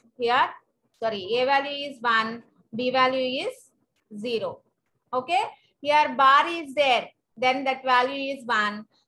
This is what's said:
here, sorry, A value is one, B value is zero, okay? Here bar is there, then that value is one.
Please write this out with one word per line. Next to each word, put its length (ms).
here, 320
sorry, 280
A 60
value 460
is 100
one, 420
B 160
value 560
is 240
zero, 420
okay? 280
Here 360
bar 300
is 260
there, 340
then 260
that 220
value 500
is 100
one. 400